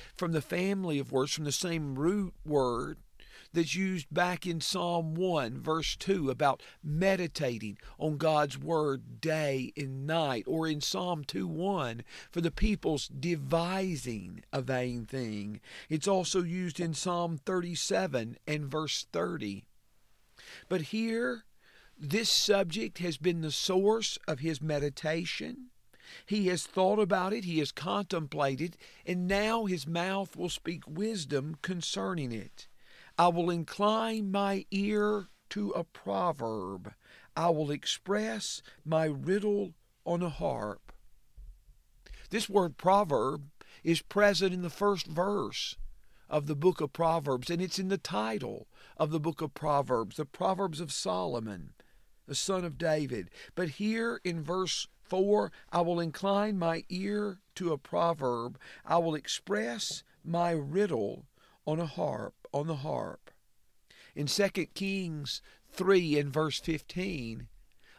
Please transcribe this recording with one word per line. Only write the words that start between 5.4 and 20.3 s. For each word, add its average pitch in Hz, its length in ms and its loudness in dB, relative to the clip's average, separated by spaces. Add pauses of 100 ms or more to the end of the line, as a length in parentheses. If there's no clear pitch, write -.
verse 156 380 0
two, 180 320 0
about 131 340 2 (180)
meditating 151 960 0 (220)
on 156 160 2
God's 147 420 4
word 139 600 0
day 147 560 0
and 135 320 -6
night, 151 400 0
or 160 220 0
in 151 100 -2
Psalm 180 460 -2
two 185 220 -4
one, 160 560 -2 (280)
for 170 80 -4
the 165 120 2
people's 180 580 2
devising 143 1300 -2 (100)
a 139 80 -2
vain 123 440 -2
thing. 107 540 -6 (300)
It's 156 180 0
also 185 360 4
used 175 360 -4
in 165 140 0
Psalm 175 520 -2
thirty-seven 175 920 0 (100)
and 151 240 -2
verse 156 400 -2
thirty. 147 540 -4 (1040)